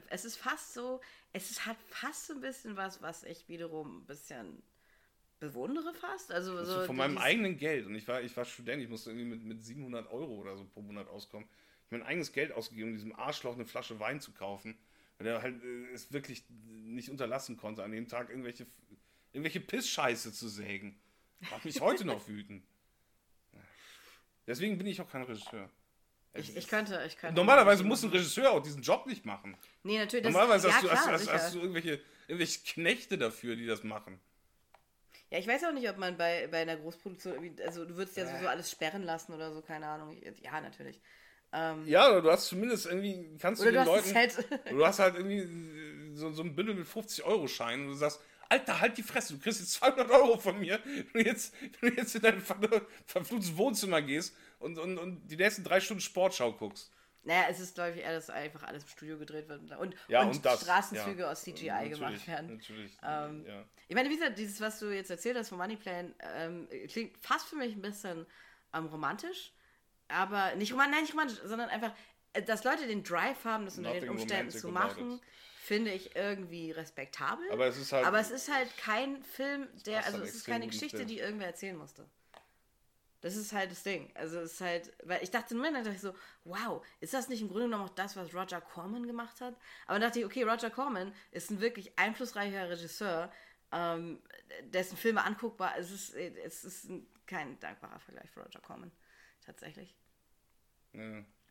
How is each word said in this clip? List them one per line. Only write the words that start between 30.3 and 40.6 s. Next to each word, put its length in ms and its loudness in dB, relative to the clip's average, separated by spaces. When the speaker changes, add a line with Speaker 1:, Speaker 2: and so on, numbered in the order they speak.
Speaker 2:
Normalerweise 340 10
Speaker 1:
ja, 80 10
Speaker 2:
hast 80 8
du, 40 4
Speaker 1:
klar, 120 8
Speaker 2:
hast, 120 6
hast, 100 4
Speaker 1:
sicher. 120 2
Speaker 2:
hast 220 2
du 40 -4
irgendwelche, 420 -2
irgendwelche 380 0
Knechte 520 0
dafür, 380 -2
die 100 -8
das 180 -2
machen. 360 -10
Speaker 1:
Ja, 60 -2
ich 100 -2
weiß 180 2
auch 60 2
nicht, 180 -2
ob 80 -6
man 200 -2
bei, 300 2
bei 140 0
einer 160 -2
Großproduktion 560 -10
irgendwie, 300 -8
also 220 -6
du 100 -12
würdest 220 -6
ja 60 -2
Speaker 2:
Äh. 80 -4
Speaker 1:
sowieso 160 -4
alles 240 -2
sperren 320 -4
lassen 300 -6
oder 200 -8
so, 80 -10
keine 260 -10
Ahnung. 340 -10
Ich, 180 -16
ja, 220 -8